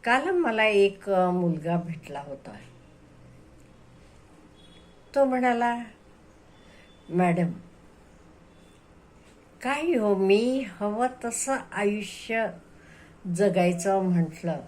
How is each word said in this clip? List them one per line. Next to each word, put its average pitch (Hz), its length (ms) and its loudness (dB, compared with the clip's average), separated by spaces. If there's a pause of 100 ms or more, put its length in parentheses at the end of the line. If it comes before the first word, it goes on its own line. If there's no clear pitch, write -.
काल 269 220 2
मला 240 360 0
एक, 202 440 2
अ, 185 220 2
मुलगा 170 460 -2
भेटला 151 500 -10
होता. 135 240 -14 (2750)
तो 277 100 6
म्हणाला, 240 520 0 (1300)
"मॅडम, 175 420 2 (2000)
काय 285 200 -2
हो, 226 340 2
मी 220 520 2
हवं 208 400 -2 (180)
तसं 262 300 -4 (160)
आयुष्य 208 760 -4 (880)
जगायचं 185 680 2
म्हटलं 170 680 0